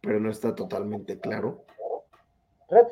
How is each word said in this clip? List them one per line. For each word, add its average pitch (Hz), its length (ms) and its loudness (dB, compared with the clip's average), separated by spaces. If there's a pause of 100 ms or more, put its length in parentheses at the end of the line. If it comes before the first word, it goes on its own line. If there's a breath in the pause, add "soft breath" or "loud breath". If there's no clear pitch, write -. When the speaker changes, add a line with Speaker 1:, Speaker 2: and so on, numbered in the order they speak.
Speaker 1:
pero 107 200 0
no 110 100 0
está 110 240 -4
totalmente 101 640 -8
claro. 107 460 -6 (1040)
Speaker 2:
Red 233 220 10